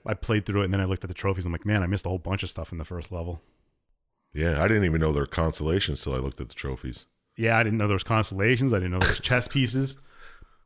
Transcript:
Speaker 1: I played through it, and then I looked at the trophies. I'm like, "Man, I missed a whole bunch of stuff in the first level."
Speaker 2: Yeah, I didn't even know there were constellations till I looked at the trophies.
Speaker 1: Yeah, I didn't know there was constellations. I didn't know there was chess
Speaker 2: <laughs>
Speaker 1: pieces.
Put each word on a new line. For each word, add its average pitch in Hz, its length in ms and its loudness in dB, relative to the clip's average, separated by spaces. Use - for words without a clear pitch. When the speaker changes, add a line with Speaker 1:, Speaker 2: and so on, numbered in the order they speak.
Speaker 1:
I 110 80 -2
played 107 320 0
through 101 160 0
it, 98 40 0
and 92 80 0
then 98 80 2
I 95 40 0
looked 92 180 -2
at 92 40 -8
the 85 60 -8
trophies. 92 320 -2
I'm 87 60 -2
like, 82 140 -6
"Man, 104 180 2
I 87 40 0
missed 98 180 -2
a 92 40 -4
whole 92 80 -2
bunch 92 260 -4
of 90 60 -6
stuff - 220 -10
in 87 80 -8
the 76 60 -8
first 85 260 -10
level." 85 300 -6
Speaker 2:
Yeah, 78 280 2
I 87 60 6
didn't 107 180 4
even 80 160 4
know 78 120 4
there 71 100 2
were 67 40 -2
constellations 80 760 0
till 69 120 -2
I - 20 0
looked 67 240 -6
at 62 80 -10
the - 60 -18
trophies. 64 500 -8
Speaker 1:
Yeah, 113 200 2
I 113 60 4
didn't 110 140 0
know 104 100 2
there 101 80 4
was 92 80 -2
constellations. 113 680 2
I 104 40 4
didn't 92 140 0
know 92 80 0
there 92 100 4
was - 100 0
chess 123 280 0
Speaker 2:
<laughs> - 20 -12
Speaker 1:
pieces. 135 480 0